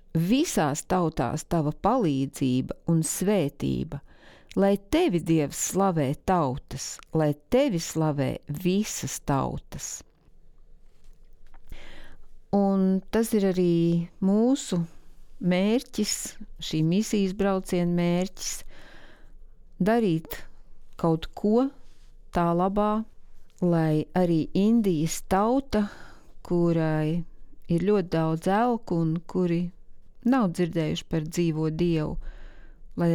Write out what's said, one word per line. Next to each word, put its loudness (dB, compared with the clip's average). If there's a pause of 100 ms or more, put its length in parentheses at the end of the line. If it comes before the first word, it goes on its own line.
(160)
visās 0
tautās 0
tava 0
palīdzība 0
un 2
svētība. -2 (560)
Lai 4
tevi, 2
Dievs, 0 (160)
slavē 2
tautas, -2 (160)
lai 4 (140)
tevi 4
slavē -2 (100)
visas -2
tautas." -4 (2500)
Un 4 (100)
tas 2
ir 4
arī 4 (160)
mūsu 2 (640)
mērķis, 0 (260)
šī -2
misijas 2
brauciena 0
mērķis, 0 (1120)
darīt 0 (560)
kaut 0
ko 2 (640)
tā 2
labā, 0 (560)
lai 2 (100)
arī 2
Indijas 2
tauta, 2 (580)
kurai 2 (420)
ir 2
ļoti 2
daudz 0
elku 0
un 0 (100)
kuri 0 (580)
nav 2
dzirdējuši -2
par -2
dzīvo 0
Dievu, 0 (800)
lai 2